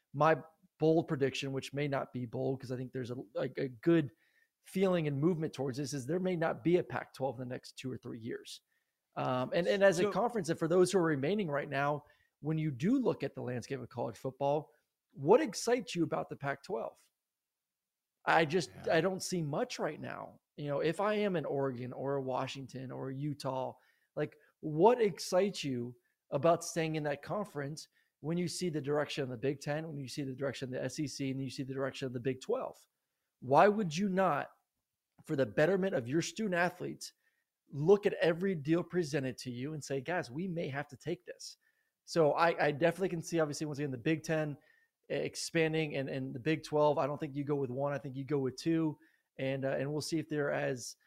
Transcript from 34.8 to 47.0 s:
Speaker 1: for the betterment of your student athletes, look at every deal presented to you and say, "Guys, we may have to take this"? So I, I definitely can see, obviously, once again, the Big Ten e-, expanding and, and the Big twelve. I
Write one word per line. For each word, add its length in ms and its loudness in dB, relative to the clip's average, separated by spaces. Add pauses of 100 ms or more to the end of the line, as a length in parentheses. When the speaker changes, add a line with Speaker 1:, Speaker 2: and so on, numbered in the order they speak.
Speaker 1:
for 120 -2
the 100 4
betterment 480 2
of 140 -2
your 140 2
student 340 -2
athletes, 560 -2 (600)
look 340 6
at 80 2
every 420 2
deal 260 2
presented 560 -2
to 140 -10
you 220 -6
and 100 -8
say, 160 -4
"Guys, 300 -4
we 180 -6
may 200 -4
have 200 -6
to 80 -16
take 300 -8
this"? 320 -14 (480)
So 260 6
I, 340 4
I 60 4
definitely 380 0
can 120 -4
see, 160 -2
obviously, 280 0
once 120 -6
again, 140 -4
the 60 -6
Big 260 0
Ten 320 -2 (540)
e-, 40 -2
expanding 800 0
and, 140 -2
and 260 -6
the 60 -8
Big 240 0
twelve. 340 4
I 80 2